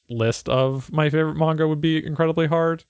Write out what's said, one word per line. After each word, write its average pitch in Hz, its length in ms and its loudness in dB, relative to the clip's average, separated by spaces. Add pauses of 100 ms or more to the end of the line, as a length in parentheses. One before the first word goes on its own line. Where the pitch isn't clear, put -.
list 113 400 -2
of 131 420 0
my 151 180 0
favorite 156 280 0
manga 160 300 2
would 151 140 -2
be 160 240 0
incredibly 160 420 0
hard. 165 420 0